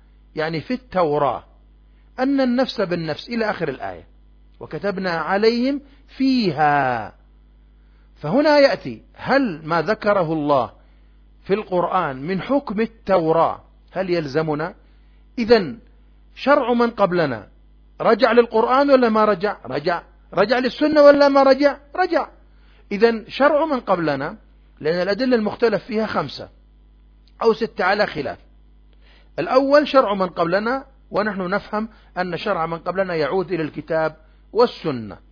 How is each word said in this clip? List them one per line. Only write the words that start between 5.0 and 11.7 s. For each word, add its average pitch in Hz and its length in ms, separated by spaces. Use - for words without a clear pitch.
عليهم 226 720
فيها". 147 1080
فهنا 294 440
يأتي، 185 420
هل 208 520
ما 165 160
ذكره 196 520
الله 143 380
في 180 100
القرآن 175 680